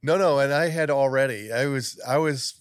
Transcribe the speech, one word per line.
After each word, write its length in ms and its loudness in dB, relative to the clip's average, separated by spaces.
No, 120 2
no, 220 4
and 140 2
I 160 2
had 200 -2
already, 640 0
I 140 0
was, 400 -6
I 120 0
was 420 -4